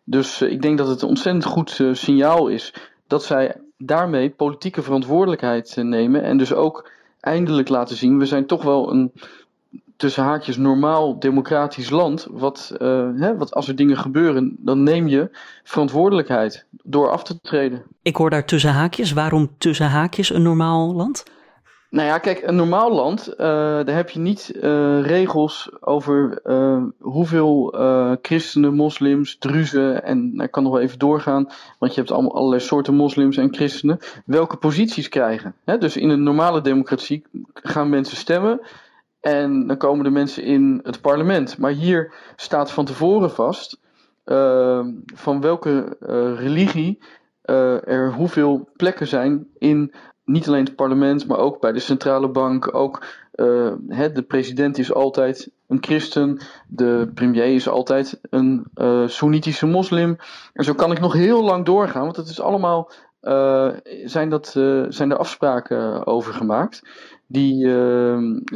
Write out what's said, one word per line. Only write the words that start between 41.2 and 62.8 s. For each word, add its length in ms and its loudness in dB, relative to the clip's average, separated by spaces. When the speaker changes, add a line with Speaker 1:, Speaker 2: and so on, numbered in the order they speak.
Speaker 1:
Maar 140 0
hier 420 0
staat 360 -2
van 140 -2
tevoren 460 2
vast, 480 -4
eh, 640 2
van 260 -2
welke, 580 0
eh, 400 -2
religie, 600 0
eh, 460 0
er 260 0
hoeveel 640 0
plekken 320 -2
zijn 400 -2
in 360 2
niet 220 0
alleen 180 2
het 100 -6
parlement, 520 0
maar 100 -2
ook 240 0
bij 100 0
de 80 -4
centrale 500 0
bank. 460 -2
Ook, 300 -4
eh, 400 2
hè, 240 -2
de 100 -4
president 560 -2
is 160 -2
altijd 580 -2
een 140 0
christen, 580 -2
de 460 0
premier 320 2
is 240 2
altijd 500 -2
een, 440 0
eh, 340 2
Soenitische 580 0
moslim. 520 0
En 100 -2
zo 100 0
kan 180 0
ik 80 -2
nog 140 0
heel 300 4
lang 220 0
doorgaan, 380 2
want 120 -6
het 140 -10
is 120 -10
allemaal, 500 0